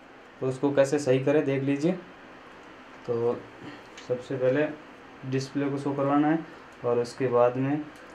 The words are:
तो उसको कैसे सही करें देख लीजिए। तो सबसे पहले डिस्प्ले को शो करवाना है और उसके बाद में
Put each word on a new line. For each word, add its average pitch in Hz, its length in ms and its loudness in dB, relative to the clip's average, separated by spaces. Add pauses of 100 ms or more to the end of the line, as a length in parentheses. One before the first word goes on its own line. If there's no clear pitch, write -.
(420)
तो 131 60 -2
उसको 131 240 0
कैसे 139 280 4
सही 131 200 2
करें 147 260 2
देख 135 180 0
लीजिए। 143 280 0 (1080)
तो 120 360 -2 (680)
सबसे 127 280 -4
पहले 131 300 2 (600)
डिस्प्ले 135 420 -2
को 139 80 -2
शो 143 160 -4
करवाना 139 340 2
है 165 120 4 (460)
और 120 140 2
उसके 120 300 -2
बाद 120 280 4
में 139 240 0 (340)